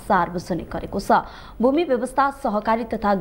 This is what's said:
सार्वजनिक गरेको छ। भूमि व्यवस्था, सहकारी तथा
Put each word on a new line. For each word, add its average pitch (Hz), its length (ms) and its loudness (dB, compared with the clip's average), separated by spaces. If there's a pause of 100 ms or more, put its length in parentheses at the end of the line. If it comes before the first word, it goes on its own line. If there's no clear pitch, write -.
सार्वजनिक 175 640 0
गरेको - 300 -6
छ। - 120 2 (460)
भूमि 269 260 4
व्यवस्था, 262 460 0 (140)
सहकारी 226 420 0
तथा 208 360 0